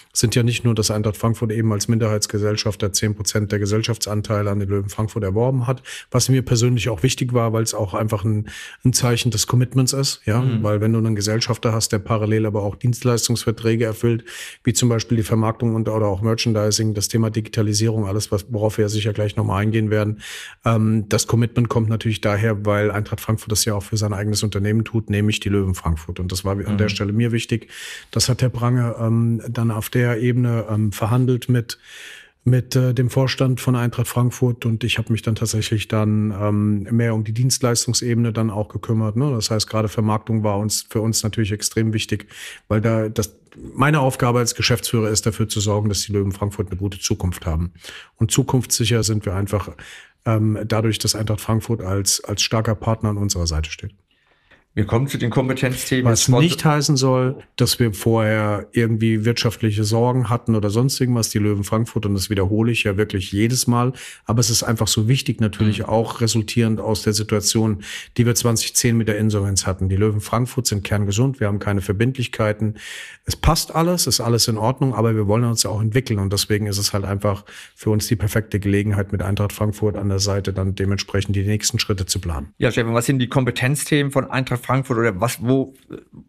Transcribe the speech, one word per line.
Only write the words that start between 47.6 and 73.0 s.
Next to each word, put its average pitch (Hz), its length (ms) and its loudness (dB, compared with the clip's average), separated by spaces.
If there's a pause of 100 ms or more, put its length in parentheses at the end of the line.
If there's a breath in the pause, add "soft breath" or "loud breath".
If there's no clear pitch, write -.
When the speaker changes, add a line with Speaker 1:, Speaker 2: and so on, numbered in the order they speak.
Speaker 1:
Und 113 160 0
zukunftssicher 117 720 2
sind 107 220 -2
wir 92 100 -2
einfach, 101 360 -2 (540 loud breath)
ähm, 110 400 2
dadurch, 110 340 0
dass - 160 -2
Eintracht 107 260 -2
Frankfurt 110 400 -2
als, 98 420 -2
als 101 200 -4
starker 110 320 0
Partner 110 340 -2
an 104 80 -2
unserer 95 300 -2
Seite 78 240 -2
steht. - 200 -12 (800 soft breath)
Speaker 2:
Wir 104 120 0
kommen 131 220 2
zu - 100 -4
den 117 140 -2
Kompetenzthemen. 127 760 0
Speaker 1:
Was 113 200 4
Speaker 2:
Sponsor- 123 180 6
Speaker 1:
nicht 170 200 0
heißen 147 340 4
soll, 127 420 2 (160)
dass - 240 2
wir 113 160 2
vorher 107 800 2
irgendwie 113 520 2
wirtschaftliche 110 580 0
Sorgen 117 460 2
hatten 117 240 0
oder 104 160 2
sonst 123 320 2
irgendwas, 120 280 2
die 110 100 0
Löwen 104 240 2
Frankfurt, 110 420 -2
und 101 80 0
das 98 160 -2
wiederhole 104 420 2
ich 113 120 -2
ja 101 120 0
wirklich 101 360 -2
jedes 117 340 0
Mal, 123 280 2 (320 loud breath)
aber 113 140 2
es 113 120 2
ist 107 100 0
einfach 113 260 0
so 107 200 0
wichtig 123 340 0
natürlich 107 380 2
Speaker 2:
Mhm. 107 60 -6
Speaker 1:
auch 113 360 0
resultierend 110 580 0
aus 107 220 -2
der 107 120 2
Situation, 107 640 0 (380 loud breath)
die 117 100 4
wir 120 80 2
zwanzig - 400 0
zehn 117 200 2
mit 113 120 2
der 104 100 0
Insolvenz 101 480 0
hatten. 95 240 -2
Die 95 60 2
Löwen 104 260 2
Frankfurt 120 460 -2
sind 101 160 0
kerngesund, 104 560 0
wir 107 80 2
haben 101 100 0
keine 101 240 0
Verbindlichkeiten. 107 920 -2 (500 loud breath)